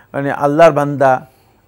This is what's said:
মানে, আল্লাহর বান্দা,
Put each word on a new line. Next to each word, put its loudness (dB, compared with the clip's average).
মানে, -6
আল্লাহর 2
বান্দা, -2